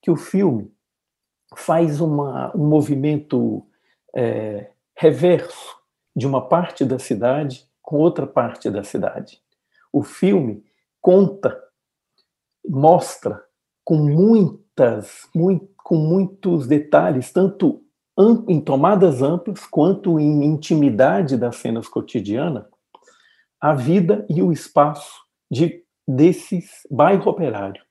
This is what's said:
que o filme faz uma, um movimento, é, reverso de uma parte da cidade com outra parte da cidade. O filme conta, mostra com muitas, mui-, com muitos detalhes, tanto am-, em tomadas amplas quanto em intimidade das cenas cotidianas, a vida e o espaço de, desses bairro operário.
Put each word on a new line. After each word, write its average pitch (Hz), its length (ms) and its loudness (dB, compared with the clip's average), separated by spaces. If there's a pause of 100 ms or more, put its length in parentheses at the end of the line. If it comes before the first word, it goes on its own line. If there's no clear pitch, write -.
que - 80 -4
o 165 60 2
filme 156 560 -4 (840)
faz 160 440 -2
uma, 143 560 -4
um 151 120 0
movimento, 139 960 0 (500)
é, 110 540 -6 (260)
reverso 160 800 0 (400)
de 120 100 -4
uma 135 220 -4
parte 170 380 -2
da 127 120 -4
cidade 127 720 -4 (140)
com 151 160 -6
outra 156 280 0
parte - 440 -6
da 101 140 -6
cidade. - 580 -8 (500)
O 143 120 0
filme 170 600 -2 (380)
conta, 185 600 2 (1040)
mostra 139 760 0 (400)
com 165 140 0
muitas, 151 1400 0
mui-, 175 420 0
com - 200 -2
muitos 175 680 -2
detalhes, 131 680 0
tanto 185 520 0 (340)
am-, 220 300 4
em 165 120 2
tomadas 151 640 2
amplas 170 440 -4
quanto 170 540 0
em 147 260 2
intimidade 147 920 0
das 120 200 -4
cenas 113 300 -8
cotidianas, 120 760 -6 (960)
a 151 140 0
vida 170 560 0
e 160 120 0
o 185 100 2
espaço - 720 -2 (280)
de, 151 320 -2 (240)
desses 170 840 0
bairro 165 400 2
operário. 104 600 -6